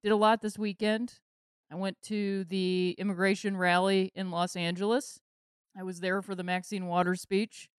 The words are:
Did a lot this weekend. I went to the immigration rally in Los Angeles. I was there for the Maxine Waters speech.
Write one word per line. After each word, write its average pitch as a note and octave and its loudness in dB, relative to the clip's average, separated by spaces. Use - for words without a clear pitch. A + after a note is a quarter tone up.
Did G#3 2
a - 6
lot G#3+ 6
this G#3+ -6
weekend. G#3+ -2
I D#3 -14
went F#3+ -6
to G3 -2
the F3+ 0
immigration G3 0
rally F#3 4
in F#3 -4
Los F3 -2
Angeles. F#3 -2
I F#3 -10
was F#3 -8
there F#3 0
for F#3+ -8
the F3+ -6
Maxine F3+ -2
Waters F3+ 2
speech. - -4